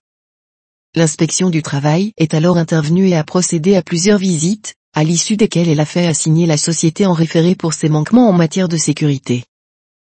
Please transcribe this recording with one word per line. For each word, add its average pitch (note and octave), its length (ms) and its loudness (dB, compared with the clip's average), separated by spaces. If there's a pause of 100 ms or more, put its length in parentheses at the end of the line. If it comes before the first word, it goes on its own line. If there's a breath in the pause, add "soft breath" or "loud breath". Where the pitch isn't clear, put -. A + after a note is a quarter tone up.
(960)
L'inspection E3 560 0
du D#3+ 100 0
travail D3+ 560 -2
est D#3+ 160 0
alors E3+ 240 2
intervenue E3+ 520 0
et F3 60 2
a D#3 80 0
procédé F3 520 0
à F3 80 0
plusieurs F#3 340 0
visites, F#3 560 -2 (200)
à D3+ 100 0
l'issue E3+ 340 0
desquelles F3 320 0
elle D3+ 100 2
a D3+ 60 0
fait F3 220 -2
assigner D#3+ 400 0
la D3+ 100 0
société E3 480 -2
en F3+ 80 2
référé E3 400 0
pour E3 200 -4
ses - 160 -2
manquements D#3 380 2
en G3+ 60 4
matière F3 340 0
de E3+ 100 -4
sécurité. C#3+ 680 -2 (640)